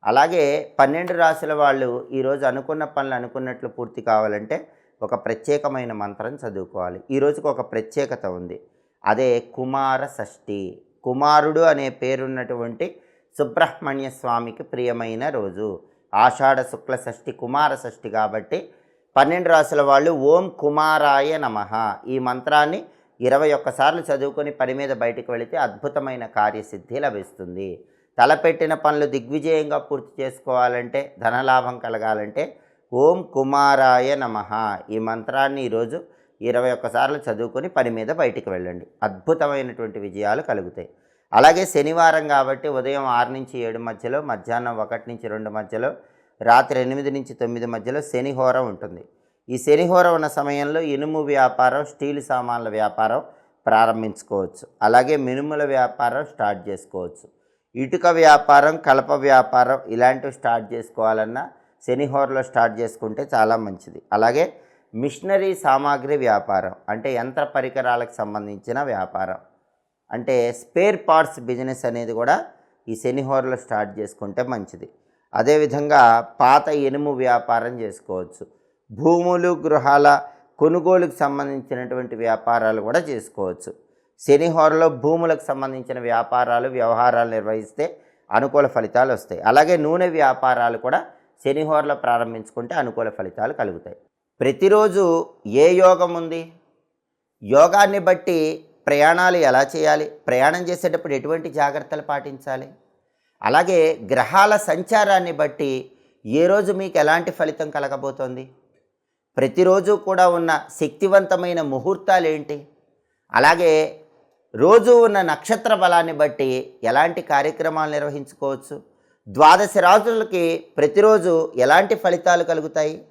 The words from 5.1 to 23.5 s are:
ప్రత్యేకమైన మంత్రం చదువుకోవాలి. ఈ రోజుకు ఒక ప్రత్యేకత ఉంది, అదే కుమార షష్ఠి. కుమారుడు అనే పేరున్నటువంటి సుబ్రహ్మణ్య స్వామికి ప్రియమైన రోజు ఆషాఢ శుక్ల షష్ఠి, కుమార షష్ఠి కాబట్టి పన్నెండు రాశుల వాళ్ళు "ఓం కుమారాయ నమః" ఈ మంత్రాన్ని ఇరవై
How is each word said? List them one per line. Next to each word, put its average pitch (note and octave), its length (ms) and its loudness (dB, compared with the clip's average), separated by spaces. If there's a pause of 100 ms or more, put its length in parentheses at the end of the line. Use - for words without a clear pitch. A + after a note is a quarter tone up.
ప్రత్యేకమైన C3+ 680 -4
మంత్రం G#2+ 440 -10 (100)
చదువుకోవాలి. F#2 520 -10 (120)
ఈ C3+ 80 -2
రోజుకు D3 300 -2
ఒక C3 220 -6
ప్రత్యేకత A#2 540 -6
ఉంది, F2+ 360 -10 (440)
అదే A#2+ 340 2
కుమార C3 640 -4
షష్ఠి. G2+ 760 -12 (220)
కుమారుడు D3 560 2
అనే D3 300 2
పేరున్నటువంటి B2+ 1120 -8 (360)
సుబ్రహ్మణ్య D3 720 -4
స్వామికి A#2 540 -6
ప్రియమైన A#2 680 -6
రోజు G2+ 500 -8 (360)
ఆషాఢ C3 460 4
శుక్ల B2+ 340 -8
షష్ఠి, B2 360 -12
కుమార C#3 440 -4
షష్ఠి A#2+ 340 -14
కాబట్టి A2 600 -4 (460)
పన్నెండు E3 340 2
రాశుల D#3 320 2
వాళ్ళు C#3 300 4
"ఓం D#3+ 380 2
కుమారాయ D3+ 880 0
నమః" G#2+ 340 -6 (360)
ఈ C3 120 -4
మంత్రాన్ని D3 680 0 (360)
ఇరవై C#3 320 2